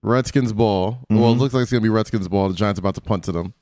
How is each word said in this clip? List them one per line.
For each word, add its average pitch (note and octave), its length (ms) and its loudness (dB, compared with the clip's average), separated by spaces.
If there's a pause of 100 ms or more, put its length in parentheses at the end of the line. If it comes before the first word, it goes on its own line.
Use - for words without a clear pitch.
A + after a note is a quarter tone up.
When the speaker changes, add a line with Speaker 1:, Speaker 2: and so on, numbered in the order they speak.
Speaker 1:
Redskins A#2+ 520 0
ball. G#2 440 0 (120)
Well, G#2+ 80 4
it A#2 40 4 (100)
Speaker 2:
Mm-hmm. A#2+ 80 2
Speaker 1:
looks C3 140 0
like B2+ 100 2
it's - 60 -6
gonna B2 120 0
be A2 80 2
Redskins G#2+ 380 -2
ball. G2 200 0
The F#2 60 -2
Giants G2+ 240 -2
about F#2 160 -2
to - 80 -12
punt G2 220 -4
to F#2+ 80 -4
them. E2+ 300 -4